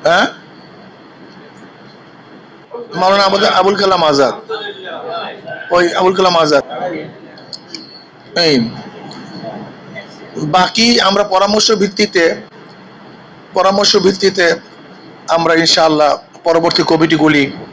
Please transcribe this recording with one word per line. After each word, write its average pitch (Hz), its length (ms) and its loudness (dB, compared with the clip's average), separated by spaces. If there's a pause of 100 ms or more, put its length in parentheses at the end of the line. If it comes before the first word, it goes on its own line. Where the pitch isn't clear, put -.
হ্যাঁ, 175 220 2 (2750)
মাওলানা 190 280 4
আবুল, 196 220 2
আবুল 190 300 2
কালাম 190 280 2
আজাদ, 139 300 2 (1400)
ওই 175 220 2
আবুল 185 220 0
কালাম 180 220 2
আজাদ। 151 260 2 (1700)
এই 160 180 2 (1800)
বাকি 185 680 0
আমরা 196 220 2
পরামর্শ 202 480 2
ভিত্তিতে, 202 520 0 (1300)
পরামর্শ 196 440 2
ভিত্তিতে 190 480 2 (840)
আমরা 165 260 2
ইনশাআল্লাহ 156 600 2 (260)
পরবর্তী 165 400 2
কমিটিগুলি 156 680 2 (220)